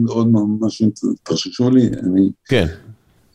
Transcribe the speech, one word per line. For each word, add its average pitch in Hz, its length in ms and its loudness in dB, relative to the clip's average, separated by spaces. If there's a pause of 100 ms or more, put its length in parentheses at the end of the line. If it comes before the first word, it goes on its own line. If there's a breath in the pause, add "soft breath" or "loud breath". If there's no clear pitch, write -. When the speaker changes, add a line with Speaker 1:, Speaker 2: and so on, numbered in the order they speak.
Speaker 1:
עוד 113 200 0 (320)
משהו, 110 320 0 (320)
תרשו - 460 -4
לי, 127 180 4
אני 98 420 0 (160)
Speaker 2:
כן. 104 220 2 (680)